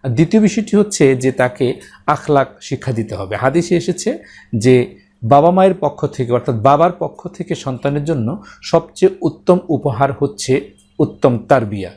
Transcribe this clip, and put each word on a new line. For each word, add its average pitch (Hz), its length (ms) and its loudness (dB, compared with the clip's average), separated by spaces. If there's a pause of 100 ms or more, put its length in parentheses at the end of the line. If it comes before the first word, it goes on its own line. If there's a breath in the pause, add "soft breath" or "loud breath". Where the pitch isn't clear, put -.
আর 139 60 -4
দ্বিতীয় 170 320 2
বিষয়টি 214 360 0
হচ্ছে 170 380 2
যে 127 160 0
তাকে 123 480 -2 (280 loud breath)
আখলাক 143 400 0 (140)
শিক্ষা - 300 -8
দিতে 107 240 -6
হবে। 98 200 -8
হাদিসে 143 400 0
এসেছে 190 420 -4 (380 loud breath)
যে 123 400 2 (280 soft breath)
বাবা 143 280 6
মায়ের 190 280 4
পক্ষ 147 260 -4
থেকে, 127 280 -4
অর্থাৎ 123 220 -2
বাবার 143 440 2
পক্ষ - 280 -8
থেকে 170 280 -8
সন্তানের 143 480 -6
জন্য 151 400 -4 (180 loud breath)
সবচেয়ে - 600 0
উত্তম 180 380 0 (100)
উপহার 135 400 0 (100)
হচ্ছে 139 520 -2 (280)
উত্তম 131 380 0
তারবিয়া 104 600 -2